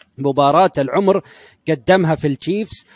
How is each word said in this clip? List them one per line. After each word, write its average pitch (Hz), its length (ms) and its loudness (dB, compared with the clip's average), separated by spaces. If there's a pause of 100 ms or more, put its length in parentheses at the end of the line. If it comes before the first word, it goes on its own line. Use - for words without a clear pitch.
(180)
مباراة 143 600 2
العمر 180 440 0 (480)
قدمها 160 460 0
في 151 120 -4
التشيفز. 180 580 -6 (100)